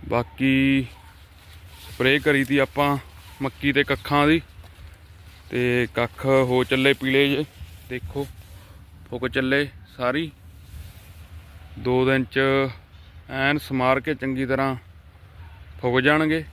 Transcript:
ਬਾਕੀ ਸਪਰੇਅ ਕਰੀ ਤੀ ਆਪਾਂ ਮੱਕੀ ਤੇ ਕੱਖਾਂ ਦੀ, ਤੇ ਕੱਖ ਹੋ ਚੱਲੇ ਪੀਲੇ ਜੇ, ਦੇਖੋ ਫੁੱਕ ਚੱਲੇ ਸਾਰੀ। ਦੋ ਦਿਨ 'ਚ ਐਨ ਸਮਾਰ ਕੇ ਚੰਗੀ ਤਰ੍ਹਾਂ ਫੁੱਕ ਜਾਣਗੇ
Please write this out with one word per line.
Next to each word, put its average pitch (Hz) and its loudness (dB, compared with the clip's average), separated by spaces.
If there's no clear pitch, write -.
ਬਾਕੀ 135 0
ਸਪਰੇਅ 135 2
ਕਰੀ 139 2
ਤੀ 131 0
ਆਪਾਂ 143 0
ਮੱਕੀ 139 -2
ਤੇ 143 2
ਕੱਖਾਂ 143 0
ਦੀ, 160 4
ਤੇ 123 0
ਕੱਖ 117 -4
ਹੋ 127 4
ਚੱਲੇ 131 2
ਪੀਲੇ 135 2
ਜੇ, 143 -2
ਦੇਖੋ 127 -8
ਫੁੱਕ 123 -6
ਚੱਲੇ 135 0
ਸਾਰੀ। 139 -2
ਦੋ 127 0
ਦਿਨ 131 2
'ਚ 135 -4
ਐਨ 135 2
ਸਮਾਰ 131 2
ਕੇ 143 -4
ਚੰਗੀ 131 -4
ਤਰ੍ਹਾਂ 131 0
ਫੁੱਕ 127 4
ਜਾਣਗੇ 156 4